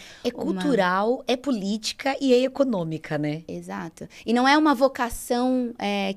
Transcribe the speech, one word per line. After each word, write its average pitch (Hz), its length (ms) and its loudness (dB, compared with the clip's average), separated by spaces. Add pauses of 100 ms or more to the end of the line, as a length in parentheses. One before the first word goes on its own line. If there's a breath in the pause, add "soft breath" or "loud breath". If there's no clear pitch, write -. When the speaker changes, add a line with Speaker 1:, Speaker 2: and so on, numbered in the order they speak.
(220 loud breath)
Speaker 1:
É 247 60 -2
Speaker 2:
uma 247 40 -6
Speaker 1:
cultural, 214 920 0
é 247 100 0
política 233 840 -4
e 269 120 4
é 247 120 6
econômica, 185 760 -2
né? 151 300 -4
Speaker 2:
Exato. 175 600 -10 (160 loud breath)
E 220 80 0
não 247 140 4
é 277 100 6
uma 302 160 4
vocação, 247 1080 0
é, 202 360 -2